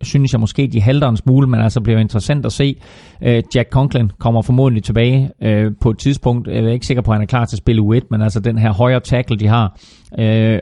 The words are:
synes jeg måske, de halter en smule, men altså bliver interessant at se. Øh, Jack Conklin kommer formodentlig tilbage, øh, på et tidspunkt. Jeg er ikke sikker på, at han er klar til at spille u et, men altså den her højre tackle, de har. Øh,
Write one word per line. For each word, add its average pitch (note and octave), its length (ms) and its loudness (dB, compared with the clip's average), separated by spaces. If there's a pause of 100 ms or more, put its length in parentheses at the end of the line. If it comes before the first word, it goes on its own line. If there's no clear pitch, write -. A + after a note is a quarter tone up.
synes C#3 320 0
jeg B2 60 0
måske, A#2+ 280 -2
de A#2 140 -2
halter C3+ 280 2
en A2+ 80 0
smule, C3 300 2
men A#2+ 140 0
altså A2 200 0
bliver A2 180 2
interessant A2+ 460 -2
at A#2 60 -2
se. C#3 240 -2 (480)
Øh, A#2 200 2 (120)
Jack A#2+ 140 0
Conklin C3 500 0
kommer A#2 220 0
formodentlig B2 420 0
tilbage, B2 460 0 (140)
øh, G#2+ 280 0 (100)
på A#2 80 2
et A2 80 -2
tidspunkt. B2+ 500 -2
Jeg A2+ 160 -2
er A2+ 60 0
ikke A#2+ 160 -4
sikker B2 180 0
på, A#2 80 0
at G#2+ 60 2
han G#2+ 40 0
er G#2+ 60 -4
klar A#2+ 180 -2
til A2 100 -6
at G2+ 40 -6
spille A2 220 0
u G#2 120 2
et, - 180 -2
men G#2+ 100 -2
altså A2 180 -2
den A2+ 180 -2
her A2 160 0
højre B2 260 0
tackle, B2 380 -2
de G#2 100 -2
har. A2 300 0 (420)
Øh, A2 420 2